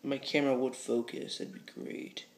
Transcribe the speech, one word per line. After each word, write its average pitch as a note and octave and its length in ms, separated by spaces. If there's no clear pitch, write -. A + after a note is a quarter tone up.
My C#3 160
camera C#3 340
would B2+ 220
focus. - 640
That'd - 160
be - 60
great. - 540